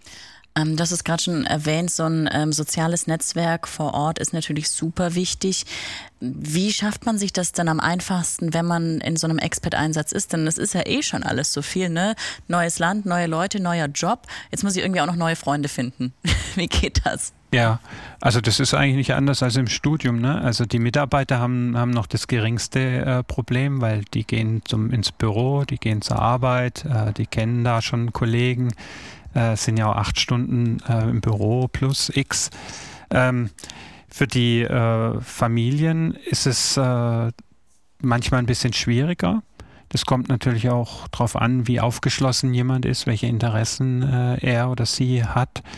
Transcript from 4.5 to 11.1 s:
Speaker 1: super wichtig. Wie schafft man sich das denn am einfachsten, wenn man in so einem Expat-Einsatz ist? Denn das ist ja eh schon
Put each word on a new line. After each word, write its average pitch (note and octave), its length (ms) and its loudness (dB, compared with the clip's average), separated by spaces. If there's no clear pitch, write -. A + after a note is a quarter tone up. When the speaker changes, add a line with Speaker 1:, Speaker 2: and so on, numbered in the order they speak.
Speaker 1:
super E3+ 440 -2
wichtig. F3+ 520 -2
Wie D3+ 540 -2
schafft G#3 320 -2
man A3 140 0
sich G3 140 -2
das F3+ 200 -2
denn E3+ 160 0
am D#3+ 100 2
einfachsten, F3 760 0
wenn E3+ 120 0
man E3 360 0
in E3 140 -2
so D#3+ 100 0
einem D#3+ 120 0
Expat-Einsatz - 720 -2
ist? - 200 -4
Denn D#3+ 140 0
das D#3+ 100 -2
ist - 160 -2
ja F3+ 140 0
eh C4+ 160 0
schon C3+ 200 -4